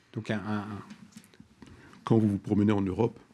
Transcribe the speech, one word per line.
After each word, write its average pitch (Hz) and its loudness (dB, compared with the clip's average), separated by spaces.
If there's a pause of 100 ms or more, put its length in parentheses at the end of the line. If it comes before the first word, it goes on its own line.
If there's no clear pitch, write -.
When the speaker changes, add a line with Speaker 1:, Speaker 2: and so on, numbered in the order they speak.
(140)
Speaker 1:
Donc 110 -8
un, 107 -2
un, 104 -6
un 101 -12 (1200)
Speaker 2:
Quand - 4
vous 107 4
vous 101 0
promenez 104 2
en 101 0
Europe, 98 -2 (160)